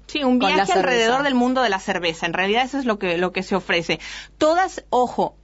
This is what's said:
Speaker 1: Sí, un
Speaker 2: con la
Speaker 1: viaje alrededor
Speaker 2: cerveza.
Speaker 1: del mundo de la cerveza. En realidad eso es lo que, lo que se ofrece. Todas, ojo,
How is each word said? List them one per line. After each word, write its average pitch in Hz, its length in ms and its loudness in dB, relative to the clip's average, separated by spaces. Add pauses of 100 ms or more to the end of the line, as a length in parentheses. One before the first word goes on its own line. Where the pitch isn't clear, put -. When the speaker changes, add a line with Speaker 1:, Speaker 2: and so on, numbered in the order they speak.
Speaker 1:
Sí, 302 160 -4
un 254 160 4
Speaker 2:
con - 80 2
la 311 80 2
Speaker 1:
viaje - 160 2
alrededor 254 460 2
Speaker 2:
cerveza. 285 40 0
Speaker 1:
del 277 140 0
mundo 254 260 2
de 233 60 2
la 190 100 0
cerveza. 175 480 -2
En 165 60 -2
realidad 202 320 0
eso 262 140 -4
es 277 60 -4
lo 214 140 0
que, 180 180 -2
lo 180 160 0
que 185 120 -4
se 202 100 -4
ofrece. 175 460 -2 (380)
Todas, 349 520 0
ojo, 240 540 0